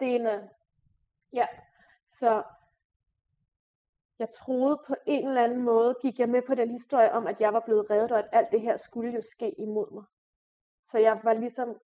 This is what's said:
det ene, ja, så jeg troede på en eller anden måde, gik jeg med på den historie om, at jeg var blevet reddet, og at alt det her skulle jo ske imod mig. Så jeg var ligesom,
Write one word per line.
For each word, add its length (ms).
det 140
ene, 360
ja, 140
så 240
jeg 140
troede 540
på 80
en 220
eller 160
anden 180
måde, 400
gik 160
jeg 100
med 140
på 120
den 160
historie 420
om, 140
at 140
jeg 120
var 80
blevet 300
reddet, 220
og 60
at 140
alt 180
det 100
her 160
skulle 360
jo 180
ske 300
imod 340
mig. 100
Så 80
jeg 260
var 80
ligesom, 480